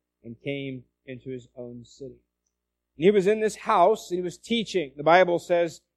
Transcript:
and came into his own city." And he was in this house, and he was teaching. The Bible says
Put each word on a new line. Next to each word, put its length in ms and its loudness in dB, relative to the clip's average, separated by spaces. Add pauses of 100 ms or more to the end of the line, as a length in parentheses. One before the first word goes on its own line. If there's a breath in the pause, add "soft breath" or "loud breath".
(220)
and 220 -18
came 400 -10 (220)
into 240 -16
his 260 -14
own 300 -18
city." 340 -20 (800)
And 80 0
he 60 6
was 140 2
in 140 2
this 160 -4
house, 560 2
and 60 -4
he 40 -4
was 160 -8
teaching. 600 -4
The 60 -8
Bible 360 6
says 400 -2 (180)